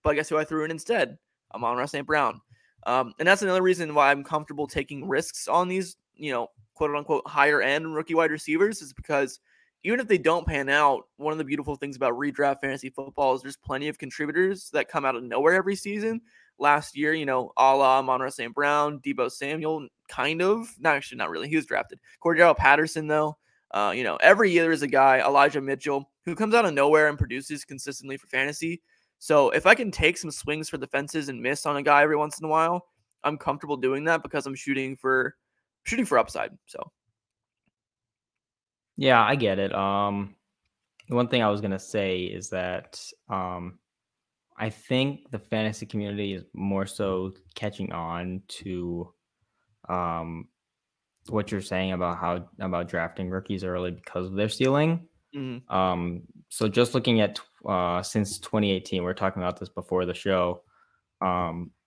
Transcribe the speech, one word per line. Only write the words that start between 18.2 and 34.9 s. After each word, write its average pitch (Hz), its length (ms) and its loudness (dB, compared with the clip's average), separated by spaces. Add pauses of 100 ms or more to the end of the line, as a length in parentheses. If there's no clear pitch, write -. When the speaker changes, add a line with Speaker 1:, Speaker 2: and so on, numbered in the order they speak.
Speaker 1:
Saint 117 260 -8
Brown, 147 460 2
Deebo 127 280 -2
Samuel, 151 580 -6 (220)
kind 156 320 -2
of, 220 260 0 (120)
not 151 160 2
actually, 131 220 -8
not 92 120 -4
really. 85 180 -6
He 156 80 -2
was 151 100 2
drafted. - 340 -4 (240)
Cordell 165 340 8
Patterson, 151 500 4
though, 151 300 0 (340)
uh, 101 240 0
you 123 80 -2
know, 87 140 0
every 196 340 8
year 170 120 6
there's 160 200 2
a 143 40 -2
guy, 135 320 6
Elijah 143 420 4
Mitchell, 139 480 -4 (160)
who 170 100 -4
comes 214 200 0
out 233 100 6
of 165 80 0
nowhere 151 340 6
and 147 100 0
produces 139 480 -6
consistently 135 520 -12
for - 100 -20
fantasy. 147 540 -4 (380)
So 143 300 6
if - 160 0
I 202 100 10
can 226 160 -4
take 160 260 2
some 156 140 -10
swings 151 380 -8
for 156 80 -8
the 135 100 -8
fences 147 400 -4
and 123 140 -10
miss 131 240 -4
on 147 120 0
a 143 60 -4
guy 143 200 8
every 151 120 2
once 151 240 -4
in 160 60 -8
a 156 40 -4
while, 165 380 0 (360)
I'm 147 140 -2
comfortable 147 400 -4
doing 131 280 -2
that 165 180 2
because 147 220 -6
I'm 139 100 -8
shooting 135 400 -4